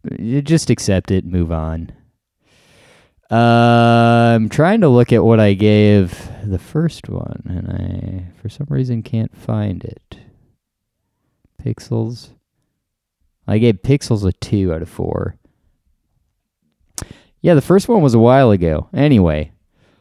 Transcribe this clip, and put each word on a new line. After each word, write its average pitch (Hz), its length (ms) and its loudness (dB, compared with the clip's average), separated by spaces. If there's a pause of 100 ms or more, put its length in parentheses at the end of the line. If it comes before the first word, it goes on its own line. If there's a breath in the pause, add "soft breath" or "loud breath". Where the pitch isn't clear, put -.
(200)
you 123 220 -4
just 156 280 -2
accept 98 400 -2
it 92 140 -2
and 85 80 -14
move 87 180 -2
on. 80 440 -8 (1400 soft breath)
Uh, 117 1040 4
I'm 110 140 0
trying 190 320 0
to 160 80 4
look 120 240 4
at 104 100 4
what 113 160 4
I 104 140 4
gave 104 760 2 (140)
the 98 160 -6
first - 480 -6
one, - 400 -12
and 92 240 -8 (640)
I, - 60 -20
for 113 80 -12
some 143 200 -10
reason, 127 320 -4
can't 113 320 -6
find 104 520 -6
it. - 320 -18 (1500)
Pixels. 117 680 -8 (1160)
I 104 120 -2
gave 117 220 2
Pixels 120 460 -2
a 87 60 0
two 95 400 -4
out 80 80 -6
of 85 80 -10
four. 87 480 -8 (2000 loud breath)
Yeah, 170 120 4
the 143 80 4
first 190 260 0
one 226 140 2
was 135 120 4
a 117 60 4
while 123 320 4
ago. 85 420 -2
Anyway, 90 600 0 (480)